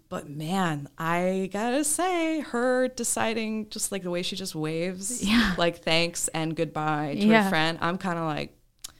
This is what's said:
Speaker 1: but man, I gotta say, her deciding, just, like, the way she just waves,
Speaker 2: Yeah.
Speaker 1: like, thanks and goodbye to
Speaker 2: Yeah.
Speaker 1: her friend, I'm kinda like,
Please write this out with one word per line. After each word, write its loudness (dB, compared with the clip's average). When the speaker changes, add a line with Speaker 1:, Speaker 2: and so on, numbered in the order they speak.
Speaker 1:
but -8
man, -2
I 0
gotta 0
say, 0
her 2
deciding, -2
just, -6
like, -4
the -2
way -2
she -4
just -8
waves, -4
Speaker 2:
Yeah. 4
Speaker 1:
like, 2
thanks 2
and -2
goodbye 0
to 4
Speaker 2:
Yeah. 8
Speaker 1:
her 2
friend, 2
I'm 0
kinda -2
like, -4